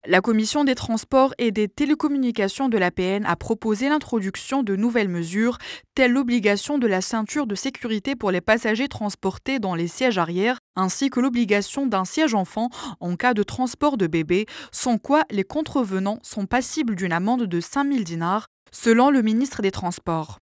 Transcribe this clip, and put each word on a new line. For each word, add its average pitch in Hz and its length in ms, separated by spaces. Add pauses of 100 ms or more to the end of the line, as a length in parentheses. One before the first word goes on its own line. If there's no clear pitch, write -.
La 185 160
Commission 220 440
des 254 100
transports 262 640
et 233 140
des 214 160
télécommunications 269 1000
de 226 80
l'A 180 140
P 185 140
N 202 200
a 170 120
proposé 220 520
l'introduction 269 760
de 196 100
nouvelles 220 340
mesures, 180 500 (360)
telles 254 160
l'obligation 240 680
de 240 120
la 185 120
ceinture 226 460
de 202 80
sécurité 220 640
pour 208 160
les 180 80
passagers 226 480
transportés 214 720
dans 185 160
les 170 100
sièges 226 320
arrière, 185 400 (160)
ainsi 190 340
que 254 120
l'obligation 240 680
d'un 196 180
siège 285 300
enfant 214 340 (300)
en 175 160
cas 247 180
de 208 120
transport 262 520
de 190 120
bébés, 170 380 (260)
sans 240 260
quoi 302 320
les 196 140
contrevenants 208 800
sont 202 220
passibles 247 500
d'une 175 160
amende 220 320
de 175 160
cinq 277 240
mille 277 180
dinars, 170 460 (240)
selon 233 360
le 269 140
ministre 226 400
des 196 80
Transports. 165 760